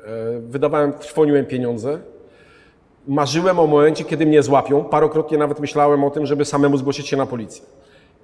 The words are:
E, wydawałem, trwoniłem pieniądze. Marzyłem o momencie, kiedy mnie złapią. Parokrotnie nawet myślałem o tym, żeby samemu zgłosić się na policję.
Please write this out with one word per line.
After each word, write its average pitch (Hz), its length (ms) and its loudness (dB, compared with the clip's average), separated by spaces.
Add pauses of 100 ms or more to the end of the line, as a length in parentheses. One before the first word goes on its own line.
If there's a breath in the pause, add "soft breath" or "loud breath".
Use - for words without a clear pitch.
E, 113 340 -8
wydawałem, 139 540 -2
trwoniłem 147 520 0
pieniądze. 123 540 -6 (1080 soft breath)
Marzyłem 151 520 0
o 160 80 4
momencie, 151 360 4
kiedy 160 220 -2
mnie 151 180 6
złapią. 135 400 2
Parokrotnie 151 540 0
nawet 147 220 -2
myślałem 147 440 2
o 143 60 0
tym, 147 160 -4
żeby 143 200 -2
samemu 143 320 2
zgłosić 135 300 -6
się 135 100 -4
na 135 80 -2
policję. 113 400 -12 (580 soft breath)